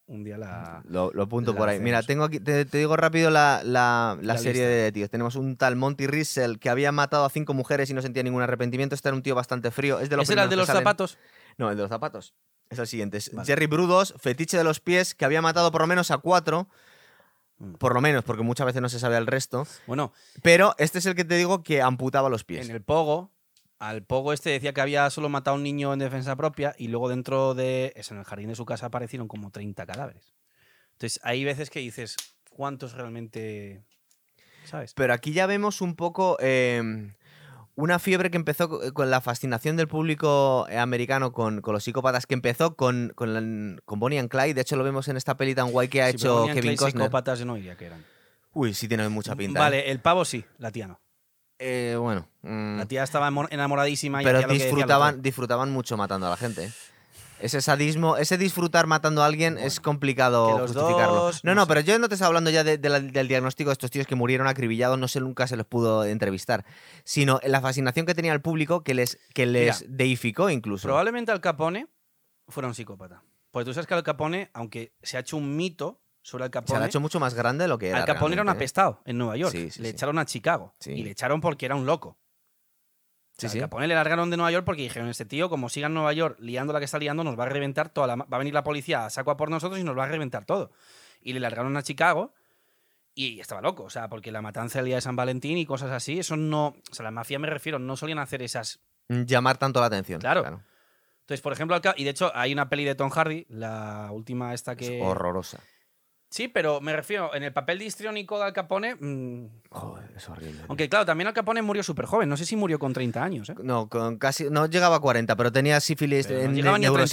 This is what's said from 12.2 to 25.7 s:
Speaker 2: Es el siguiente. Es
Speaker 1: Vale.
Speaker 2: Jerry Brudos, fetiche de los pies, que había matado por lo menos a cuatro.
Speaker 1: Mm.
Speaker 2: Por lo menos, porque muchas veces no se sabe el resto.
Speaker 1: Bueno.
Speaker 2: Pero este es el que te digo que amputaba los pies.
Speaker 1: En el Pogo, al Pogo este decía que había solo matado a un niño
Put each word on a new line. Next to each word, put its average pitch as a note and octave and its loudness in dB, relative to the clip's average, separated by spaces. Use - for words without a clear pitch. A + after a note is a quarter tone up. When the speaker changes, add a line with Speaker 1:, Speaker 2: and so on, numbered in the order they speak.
Speaker 2:
Es B2 -12
el A#2 -4
siguiente. G#2 -6
Es - -8
Speaker 1:
Vale. A#2+ -10
Speaker 2:
Jerry C#3+ 2
Brudos, F3+ 4
fetiche C#3+ -2
de E3 4
los D#3 2
pies, F3+ 2
que - -2
había D3+ 4
matado E3 4
por D#3 2
lo D#3+ 4
menos F3 2
a D3 2
cuatro. E3 2
Speaker 1:
Mm. F#2+ -14
Speaker 2:
Por B2 2
lo B2+ 4
menos, C#3+ 4
porque A2 -2
muchas A#2+ 0
veces B2+ 0
no B2 -2
se B2 -6
sabe A#2 2
el A#2 2
resto. C3 -2
Speaker 1:
Bueno. C3+ -4
Speaker 2:
Pero F3 8
este D#3+ 2
es F3 -2
el F#3 2
que F3 0
te E3 0
digo F3 2
que D3+ 2
amputaba B2+ 2
los A#2 -2
pies. A#2+ -10
Speaker 1:
En A#2 -10
el A2 -8
Pogo, D#3 0
al G#2+ -8
Pogo C3+ 0
este D3+ -2
decía C#3 -2
que C#3 0
había C#3+ 2
solo D3+ -4
matado C#3 0
a - -2
un C#3+ -4
niño C#3+ -2